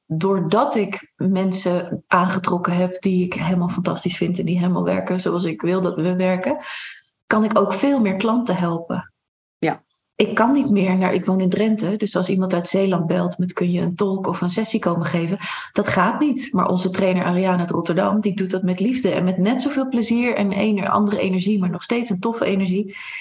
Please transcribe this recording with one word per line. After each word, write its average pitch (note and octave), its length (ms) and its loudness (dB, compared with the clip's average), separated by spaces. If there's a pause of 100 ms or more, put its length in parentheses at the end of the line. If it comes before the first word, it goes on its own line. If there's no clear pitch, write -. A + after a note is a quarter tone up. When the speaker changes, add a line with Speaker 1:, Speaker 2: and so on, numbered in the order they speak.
Speaker 1:
Doordat F#3+ 680 0
ik G3+ 420 -4
mensen F#3 880 0
aangetrokken F3+ 680 0
heb F3+ 260 -2
die F3+ 220 2
ik F3+ 100 -4
helemaal F3 340 0
fantastisch F3 480 -2
vind F3 220 -2
en E3 60 -4
die E3+ 140 0
helemaal F3 260 0
werken F#3 360 -2
zoals F3 240 -2
ik D#3+ 180 -4
wil F3+ 180 0
dat F3+ 160 -2
we F3+ 200 0
werken, F#3 420 0 (680)
kan G#3+ 180 2
ik G#3+ 140 2
ook G3 140 2
veel C#4 280 2
meer F#3+ 160 2
klanten A3 400 0
helpen. E3+ 560 -4 (460)
Speaker 2:
Ja. - 240 -2 (380)
Speaker 1:
Ik G#3 140 2
kan A#3 180 4
niet C#4 180 2
meer F#3 260 4
naar, F#3 180 2
ik F3+ 100 -2
woon F#3+ 160 2
in F#3 100 2
Drenthe, G#3 460 0
dus G3+ 200 -4
als F3+ 120 0
iemand F#3+ 260 0
uit F3 140 -2
Zeeland F#3+ 380 0
belt F3+ 320 -2
met F3+ 140 -2
kun F3 180 -2
je F3 100 0
een E3+ 140 -2
tolk F#3+ 320 -2
of F3+ 140 -4
een F3+ 100 -2
sessie G#3+ 300 -2
komen E3+ 260 0
geven, E3+ 320 -2 (340)
dat - 160 0
gaat F#3+ 320 2
niet. D4 320 0
Maar F#3 160 2
onze F#3 220 0
trainer F#3 340 2
Ariane F3+ 340 2
uit E3+ 120 -2
Rotterdam, F#3 500 0
die G#3 140 0
doet F#3 160 -2
dat F#3+ 120 -2
met F3+ 180 0
liefde A#3+ 300 2
en D#3+ 140 0
met F3+ 140 2
net A3+ 240 2
zoveel C4+ 260 -2
plezier A#3+ 480 2
en G3 220 0
een G#3 300 2
andere G#3 300 2
energie, F#3 400 0
maar F3+ 120 0
nog E3+ 120 -6
steeds A#3+ 280 -2
een F#3 100 0
toffe A3+ 240 -2
energie F#3+ 520 0 (240)